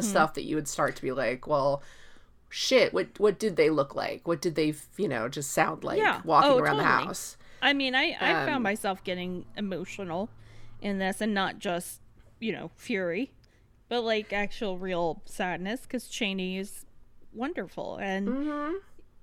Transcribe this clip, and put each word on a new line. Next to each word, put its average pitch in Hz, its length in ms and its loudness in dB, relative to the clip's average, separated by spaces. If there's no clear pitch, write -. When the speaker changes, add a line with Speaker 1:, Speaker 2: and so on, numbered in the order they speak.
Speaker 1:
Mm-hmm. - 80 -
Speaker 2:
stuff 170 240 2
that - 100 -6
you - 120 -4
would 151 120 -2
start 143 300 -2
to - 60 -14
be 135 80 -2
like, 127 360 -2
"Well, 139 340 2
shit, - 440 4
what, - 260 -2
what 208 200 4
did 208 180 0
they 156 120 6
look 143 260 2
like? - 320 -6
What 170 140 0
did 165 140 0
they, 156 180 2
you 196 100 0
know, 120 220 -2
just 143 220 -6
sound 160 320 2
like - 160 0
Speaker 1:
Yeah. - 260 2
Speaker 2:
walking 160 260 8
Speaker 1:
Oh, 254 60 8
Speaker 2:
around 151 200 4
the - 60 2
Speaker 1:
totally. 131 220 4
Speaker 2:
house?" - 320 -8
Speaker 1:
I 277 120 4
mean, 269 220 0
I, 294 240 2
I 302 140 2
found 294 120 0
Speaker 2:
Um, 247 60 0
Speaker 1:
myself 202 400 0
getting 180 420 -4
emotional 190 760 -4
in 202 160 0
this, 190 240 0
and 214 120 2
not 190 260 0
just, 175 420 -4
you 226 120 -2
know, 160 240 -8
fury, 190 560 -2
but, 240 120 0
like, 220 320 0
actual 202 440 -2
real 175 460 -2
sadness, 185 640 -4
'cause - 240 -6
Chani 190 500 -2
is - 260 -10
wonderful, 220 640 -6
and 196 320 -2
Speaker 2:
Mm-hmm. 294 460 -2